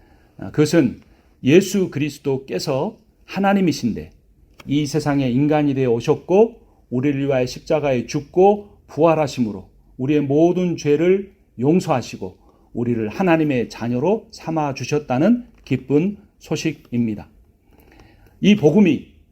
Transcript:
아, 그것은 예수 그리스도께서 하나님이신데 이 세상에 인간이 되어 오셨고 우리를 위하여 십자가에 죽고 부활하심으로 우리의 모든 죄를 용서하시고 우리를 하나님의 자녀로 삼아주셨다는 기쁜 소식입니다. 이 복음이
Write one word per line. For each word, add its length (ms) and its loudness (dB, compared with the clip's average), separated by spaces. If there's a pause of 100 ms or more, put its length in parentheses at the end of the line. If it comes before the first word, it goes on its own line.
(360)
아, 140 -14
그것은 500 2 (440)
예수 460 2
그리스도께서 1080 -6 (260)
하나님이신데 840 -2 (560)
이 200 -2
세상에 440 -2
인간이 420 2
되어 200 0
오셨고 680 0 (300)
우리를 340 -2
위하여 220 0
십자가에 580 -2
죽고 840 0
부활하심으로 800 0 (300)
우리의 240 0
모든 560 2
죄를 560 0 (260)
용서하시고 880 -2 (280)
우리를 360 -2
하나님의 640 0
자녀로 640 -4
삼아주셨다는 1120 -2 (180)
기쁜 540 -2 (200)
소식입니다. 920 -6 (1120)
이 120 6
복음이 600 4 (180)